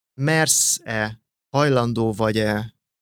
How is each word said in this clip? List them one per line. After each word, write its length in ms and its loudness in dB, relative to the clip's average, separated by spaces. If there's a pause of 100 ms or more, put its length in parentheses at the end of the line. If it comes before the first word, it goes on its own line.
(200)
mersz-e, 1000 0 (360)
hajlandó 560 2
vagy-e 640 0 (280)